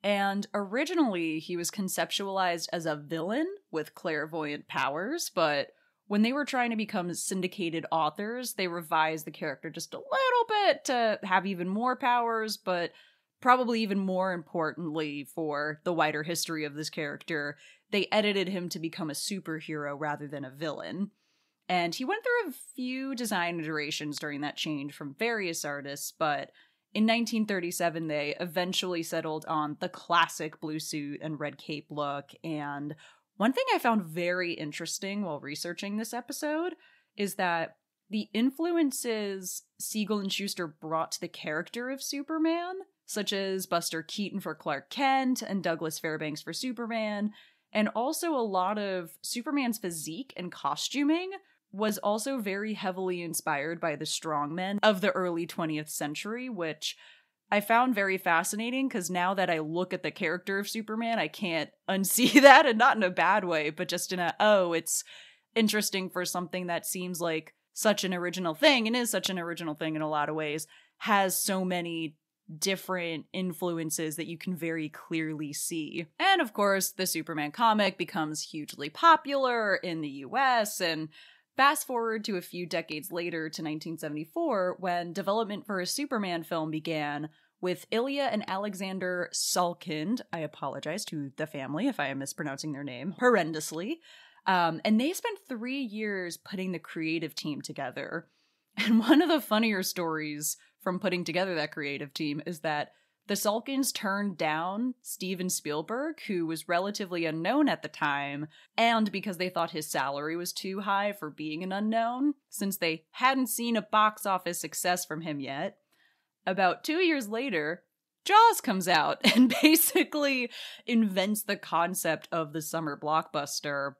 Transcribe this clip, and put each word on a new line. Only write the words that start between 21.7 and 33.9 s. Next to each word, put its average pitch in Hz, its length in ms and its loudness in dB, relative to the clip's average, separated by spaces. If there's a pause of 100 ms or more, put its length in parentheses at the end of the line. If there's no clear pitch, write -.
he 254 120 -6
went 415 180 -2
through 480 260 0
a 254 60 -10 (180)
few 262 400 -4
design 185 460 -2
iterations 151 580 -4
during 143 240 -6
that 147 140 -4
change 143 380 -4
from 143 260 -12
various 208 460 -2
artists, 143 520 -8
but 143 340 0 (420)
in 214 120 4
nineteen 226 400 2
thirty-seven, 170 640 0
they 147 320 -2
eventually 180 640 -2
settled 160 420 -4
on 151 340 0
the 180 100 -2
classic 165 720 2
blue 156 180 -6
suit 147 420 -8
and 156 180 -6
red 143 180 -6
cape 151 320 -10
look. 143 420 -4 (140)
And 147 500 -6 (400)
one 220 160 2
thing 523 140 0 (100)
I - 20 2
found 220 280 2